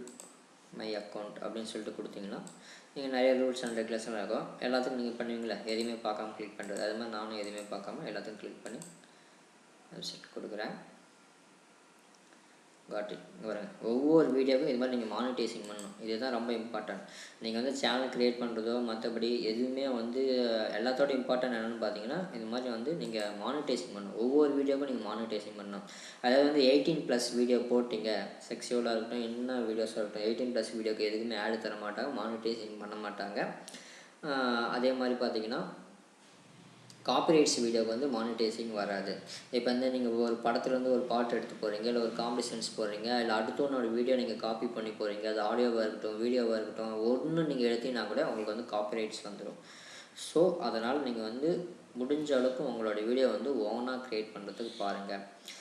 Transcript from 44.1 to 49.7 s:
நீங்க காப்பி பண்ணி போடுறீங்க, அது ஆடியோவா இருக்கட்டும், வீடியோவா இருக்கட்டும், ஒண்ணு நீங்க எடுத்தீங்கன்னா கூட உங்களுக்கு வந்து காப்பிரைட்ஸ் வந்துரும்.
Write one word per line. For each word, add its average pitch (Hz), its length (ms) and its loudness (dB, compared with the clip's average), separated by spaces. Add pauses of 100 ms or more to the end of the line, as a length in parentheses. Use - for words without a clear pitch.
நீங்க 117 180 0
காப்பி 113 320 -2
பண்ணி 110 240 -4
போடுறீங்க, 104 340 -4
அது 107 180 0
ஆடியோவா 117 380 4
இருக்கட்டும், 107 400 -2
வீடியோவா 117 360 4
இருக்கட்டும், 110 500 -2
ஒண்ணு 156 400 2
நீங்க 127 220 2
எடுத்தீங்கன்னா 117 380 0
கூட 127 220 0
உங்களுக்கு 110 260 -2
வந்து 117 220 -4
காப்பிரைட்ஸ் 107 480 -2
வந்துரும். 101 340 -10 (560)